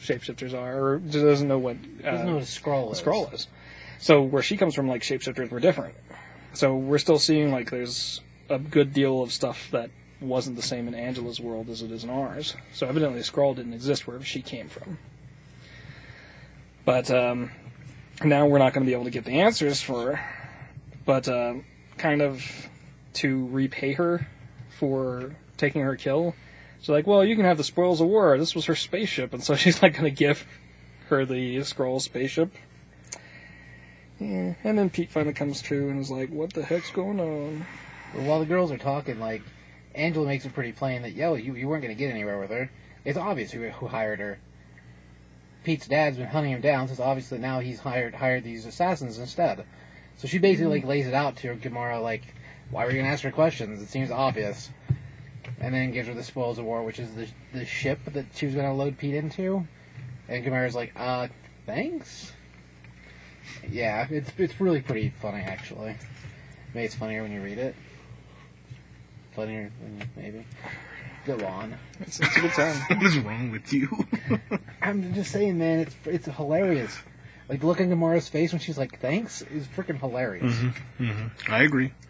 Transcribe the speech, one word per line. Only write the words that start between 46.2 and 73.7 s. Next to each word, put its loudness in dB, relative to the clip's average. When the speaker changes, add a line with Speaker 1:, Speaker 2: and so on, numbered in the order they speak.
Speaker 2:
hunting 0
him -4
down, 2
so -8
it's -6
obvious 0
that -8
now -2
he's -6
hired, -4
hired 0
these -10
assassins -2
instead. 0
So -8
she 0
basically, 4
like, -4
lays 0
it 0
out 0
to -6
Gamora, -4
like, -4
"Why -2
were 0
you 2
gonna 0
ask -2
her -2
questions? 0
It -14
seems -4
obvious." -2
And -4
then 0
gives -6
her -8
the -8
spoils -4
of -6
war, -2
which -6
is -10
the, -8
the -8
ship -2
that -4
she -2
was -2
gonna 0
load -2
Pete -4
into. -2
And -6
Gamera's 0
like, -4
"Uh, -2
thanks?" -6
Yeah, -2
it's, -4
it's 0
really 4
pretty -2
funny, -6
actually. -10
Maybe -4
it's -10
funnier -6
when -8
you -8
read -8
it. -4
Funnier -8
than -10
maybe. -12
Go -4
on. -8
Speaker 1:
It's, -10
it's 2
a 4
good 2
time. 2
Speaker 3:
<laughs> 4
What 6
is 4
wrong -2
with -8